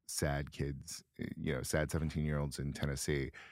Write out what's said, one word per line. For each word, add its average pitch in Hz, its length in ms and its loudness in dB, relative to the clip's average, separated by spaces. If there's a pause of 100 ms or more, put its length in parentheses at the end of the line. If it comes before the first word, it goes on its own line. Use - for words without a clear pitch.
sad 71 440 0
kids, - 520 -4 (340)
you 78 160 0
know, 64 100 0
sad 78 280 2
seventeen-year-olds 76 680 2
in 71 140 0
Tennessee, 69 580 0 (200)